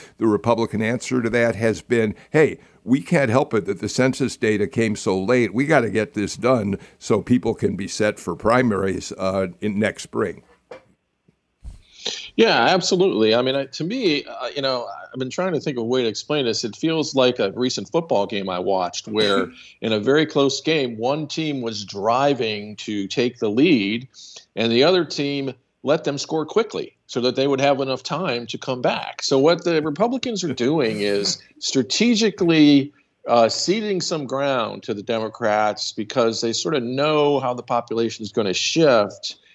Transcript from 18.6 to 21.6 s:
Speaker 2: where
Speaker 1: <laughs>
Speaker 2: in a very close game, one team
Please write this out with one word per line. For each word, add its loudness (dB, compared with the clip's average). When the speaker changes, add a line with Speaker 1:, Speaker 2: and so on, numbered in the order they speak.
Speaker 2:
where 0
Speaker 1:
<laughs> -20
Speaker 2:
in -2
a 0
very 2
close 0
game, -2
one -4
team -6